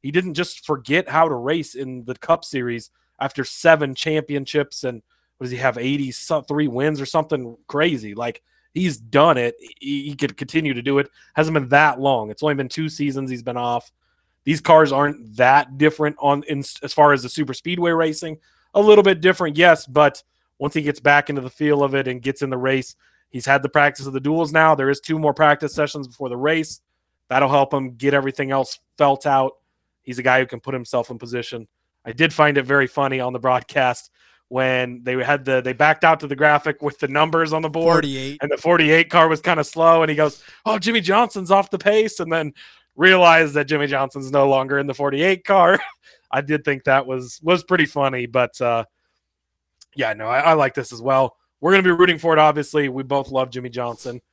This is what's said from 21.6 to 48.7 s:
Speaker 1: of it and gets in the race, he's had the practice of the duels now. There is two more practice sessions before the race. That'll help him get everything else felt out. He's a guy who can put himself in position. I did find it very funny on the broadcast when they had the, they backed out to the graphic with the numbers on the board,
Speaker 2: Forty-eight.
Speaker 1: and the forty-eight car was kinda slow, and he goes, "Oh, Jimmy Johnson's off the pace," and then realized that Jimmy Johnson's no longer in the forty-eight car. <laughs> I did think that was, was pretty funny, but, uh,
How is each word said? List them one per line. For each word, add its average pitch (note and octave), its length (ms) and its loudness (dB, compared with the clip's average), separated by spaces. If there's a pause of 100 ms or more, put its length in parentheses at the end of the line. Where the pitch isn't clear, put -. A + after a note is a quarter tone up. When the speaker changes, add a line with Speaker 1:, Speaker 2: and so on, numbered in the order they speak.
Speaker 1:
of C3+ 120 0
it C3+ 140 -2
and B2+ 140 -8
gets C3+ 200 -6
in C#3 80 -4
the C3 80 -4
race, C3 360 -4 (340)
he's B2 180 -12
had C3+ 160 2
the C#3 60 -6
practice C#3+ 380 0
of C#3 60 -10
the C3 80 -6
duels D3+ 320 -2
now. D#3+ 220 4
There C3+ 160 0
is C#3 100 -4
two D#3+ 180 -6
more D3 160 0
practice D3 400 2
sessions D3 320 -6
before B2 220 -12
the B2 80 -8
race. D#3 440 -4 (480)
That'll C3 200 2
help C#3 260 2
him C3 220 -6
get C#3 180 0
everything C3+ 360 -4
else C3+ 280 -4 (180)
felt C#3 300 2
out. C3+ 260 2 (500)
He's B2 160 -12
a B2+ 40 -10
guy B2+ 180 2
who C3 60 -2
can A#2+ 140 -14
put C3+ 140 -10
himself B2 360 -6
in A#2+ 80 -14
position. A#2 480 -10 (380)
I A2+ 80 -12
did D#3 200 0
find D3 260 2
it C3+ 80 0
very C#3 200 2
funny C3+ 340 -4
on B2+ 120 -6
the B2+ 60 -8
broadcast B2+ 720 -2 (380)
when B2+ 560 -2
they B2+ 180 -4
had C3+ 220 -2
the, C3 160 0
they B2+ 140 -6
backed D3+ 280 2
out D#3+ 180 4
to D#3 60 -12
the C#3 80 -6
graphic D3 480 0
with D3 160 -6
the D3 100 -4
numbers D#3 440 0
on D#3 100 -2
the D#3+ 60 -6
board, E3 360 2
Speaker 2:
Forty-eight. C#3 380 -8
Speaker 1:
and D3 80 -6
the C#3+ 60 -2
forty-eight E3 540 2
car D#3+ 180 4
was D#3 120 0
kinda E3 220 0
slow, E3 400 4
and D#3 80 0
he D3+ 60 -2
goes, D3 260 0 (240)
"Oh, A3 120 0
Jimmy A3 220 -2
Johnson's F#3+ 520 0
off G3 180 2
the F#3+ 80 -6
pace," G#3+ 400 0
and E3 140 -6
then D#3 200 -4 (440)
realized E3 580 6
that D3 140 -2
Jimmy D3 180 0
Johnson's C3+ 460 -4
no C#3 160 4
longer C3+ 320 0
in C#3 80 -6
the C3 60 -6
forty-eight D3 500 -2
car. F#3+ 340 4 (280)
<laughs> - 260 -20
I C3 80 -2
did C#3+ 240 -4
think C#3 200 -4
that C3+ 220 2
was, B2+ 360 -10
was F3 220 0
pretty D#3+ 220 0
funny, C3 400 -4
but, A#2+ 340 -2
uh, A#2 240 -2 (1080)